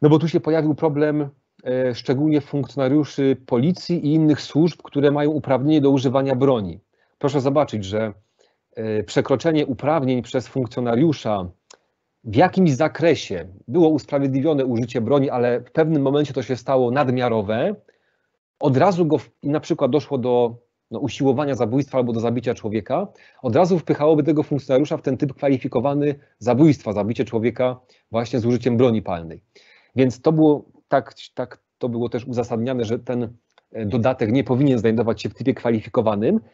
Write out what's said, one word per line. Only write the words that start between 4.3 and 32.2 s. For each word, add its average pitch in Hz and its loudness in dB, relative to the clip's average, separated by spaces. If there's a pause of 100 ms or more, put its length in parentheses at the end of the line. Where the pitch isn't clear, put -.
służb, 156 0
które 143 0
mają 147 0
uprawnienie 143 0
do 139 4
używania 135 2
broni. 113 0 (400)
Proszę 143 0
zobaczyć, 135 0
że, 104 -4 (600)
e, 110 -4
przekroczenie 147 0
uprawnień 131 -2
przez 123 -6
funkcjonariusza 120 -2 (720)
w 107 -8
jakimś 180 4
zakresie 123 -2 (200)
było 156 4
usprawiedliwione 139 0
użycie 117 -2
broni, 139 2
ale 120 0
w 120 -14
pewnym 156 0
momencie 143 0
to 131 -4
się 131 -4
stało 127 0
nadmiarowe, 127 -2 (840)
od 139 0
razu 175 2
go 147 2
w-, - -12 (100)
i 143 -4
na 147 -2
przykład 147 -2
doszło 143 -2
do, 120 0 (360)
no, 113 -8
usiłowania 139 0
zabójstwa 127 -2
albo 120 0
do 117 -2
zabicia 120 -2
człowieka, 120 -4 (340)
od 120 -2
razu 175 4
wpychałoby 151 2
tego 151 0
funkcjonariusza 143 0
w - -16
ten 131 -2
typ 139 -4
kwalifikowany 143 -2 (240)
zabójstwa, 123 2
zabicie 107 -2
człowieka 120 -2 (320)
właśnie 117 -2
z 107 -2
użyciem 120 0
broni 117 4
palnej. 82 -8 (540)
Więc 127 0
to 160 2
było 156 2 (220)
tak, 135 -2 (200)
tak 123 -10 (180)
to 127 -4
było 117 -4
też 120 -6